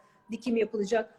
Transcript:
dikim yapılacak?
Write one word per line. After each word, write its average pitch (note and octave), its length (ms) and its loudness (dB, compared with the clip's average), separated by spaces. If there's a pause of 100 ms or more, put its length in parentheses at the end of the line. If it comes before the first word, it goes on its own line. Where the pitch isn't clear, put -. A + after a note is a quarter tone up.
(320)
dikim A3+ 260 -2
yapılacak? G#3+ 600 0